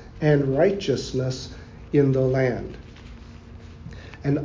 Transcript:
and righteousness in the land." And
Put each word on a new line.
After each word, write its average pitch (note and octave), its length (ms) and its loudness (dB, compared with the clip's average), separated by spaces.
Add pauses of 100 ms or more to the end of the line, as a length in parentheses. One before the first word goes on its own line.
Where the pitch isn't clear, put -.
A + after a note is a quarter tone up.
(220)
and C#3 360 4
righteousness C3 920 0 (420)
in C#3 220 6
the C3 80 4
land." B2+ 560 2 (1500)
And C#3+ 200 2